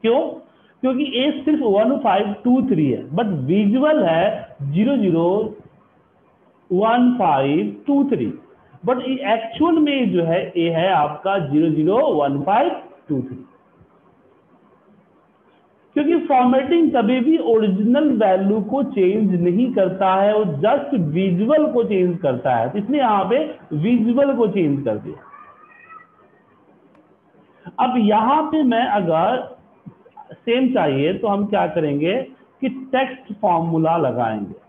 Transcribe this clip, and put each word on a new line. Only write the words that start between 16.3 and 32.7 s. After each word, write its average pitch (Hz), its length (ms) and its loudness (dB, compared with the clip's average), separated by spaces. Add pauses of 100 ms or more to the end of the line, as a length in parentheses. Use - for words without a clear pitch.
कभी 247 280 0
भी 311 160 2 (120)
original 220 680 2
value 196 440 2
को 262 220 -2
change 196 560 0
नहीं 180 340 2
करता 185 400 0
है, 202 200 2
वो 214 100 2 (180)
just 277 320 0 (200)
visual 202 580 2
को 233 120 0
change 180 360 0
करता 127 360 0
है, 117 140 0
तो 190 80 -6
इसने 240 200 -2
यहाँ 214 320 2
पे 247 80 2 (400)
visual 240 580 2
को 226 120 2
change 156 360 0
कर 107 140 -2
दिया। - 320 -14 (2500)
अब 240 180 0
यहाँ 220 440 2
पे 311 220 -2
मैं 240 220 2
अगर 196 680 -2 (840)
same 254 400 0
चाहिए 151 400 0
तो 214 140 -4
हम 202 180 0
क्या 190 220 0
करेंगे 156 460 -2 (460)
कि 262 80 -2 (240)